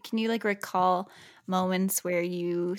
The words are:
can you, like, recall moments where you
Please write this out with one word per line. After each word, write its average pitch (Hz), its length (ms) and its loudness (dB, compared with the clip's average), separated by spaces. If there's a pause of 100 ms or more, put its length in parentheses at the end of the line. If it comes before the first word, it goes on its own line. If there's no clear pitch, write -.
can - 140 -4
you, 220 120 0
like, 226 140 -2
recall 185 640 2 (380)
moments 185 560 0
where 175 180 0
you 175 580 -2